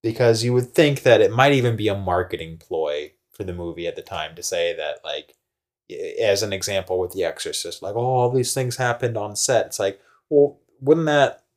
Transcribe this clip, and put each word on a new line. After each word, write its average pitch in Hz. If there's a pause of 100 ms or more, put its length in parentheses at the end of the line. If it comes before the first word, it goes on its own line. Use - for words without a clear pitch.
Because 117
you 123
would 123
think 147
that 113
it 101
might 127
even 120
be 104
a 101
marketing 90
ploy 76 (220)
for 104
the 92
movie 85
at 85
the 87
time 80
to 85
say 85
that, 76
like, 76 (560)
i-, -
as 101
an 104
example 92
with 90
The 90
Exorcist, -
like, 104
"Oh, 117
all 123
these 127
things 127
happened 120
on 104
set." 120
It's -
like, 98 (300)
well, 143 (220)
wouldn't 156
that, 143 (140)